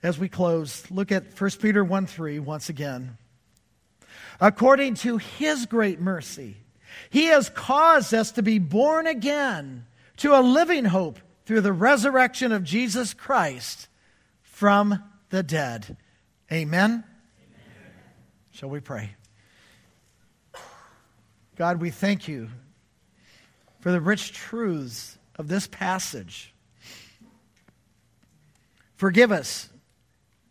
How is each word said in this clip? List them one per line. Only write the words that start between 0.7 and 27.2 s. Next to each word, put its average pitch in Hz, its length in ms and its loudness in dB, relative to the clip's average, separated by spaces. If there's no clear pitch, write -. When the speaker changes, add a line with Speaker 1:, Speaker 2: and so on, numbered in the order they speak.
Speaker 1:
look 190 200 -4
at 190 240 -2
First 196 260 -4
Peter 208 240 4
one 190 220 -2
three 151 320 -10
once 147 300 -10
again. 131 500 -10
"According 254 560 6
to 233 220 -2
his 285 480 -4
great 208 340 0
mercy, 147 580 -8
he 302 160 4
has 302 240 4
caused 294 640 4
us 220 180 0
to 240 100 -4
be 214 180 2
born 285 480 0
again 220 800 -4
to 294 160 4
a 269 60 8
living 285 440 4
hope 175 340 0
through 220 160 2
the 202 100 2
resurrection 254 800 2
of 202 100 0
Jesus 214 500 -2
Christ 151 760 -4
from 202 600 2
the 190 120 -2
dead." 135 540 -6
Amen? 180 500 0
Speaker 2:
Amen. - 20 -18
Speaker 1:
Shall 135 180 -14
we 143 100 -10
pray? 104 360 -12
God, 175 240 0
we 170 100 -4
thank 196 380 -4
you 120 220 -12
for 175 100 -2
the 180 100 2
rich 185 320 -2
truths 160 880 -8
of 151 140 -12
this 190 180 -4
passage. 185 880 -8